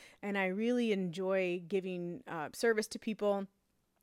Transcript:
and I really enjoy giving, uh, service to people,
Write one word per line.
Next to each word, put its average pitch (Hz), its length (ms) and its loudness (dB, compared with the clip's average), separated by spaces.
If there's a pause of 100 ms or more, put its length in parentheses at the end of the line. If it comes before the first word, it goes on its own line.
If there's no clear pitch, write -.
(220)
and 202 140 -2
I 196 100 4
really 226 460 2
enjoy 185 760 0
giving, 180 600 -2
uh, 156 240 -6
service 220 360 2
to - 100 -10
people, 202 480 -2 (560)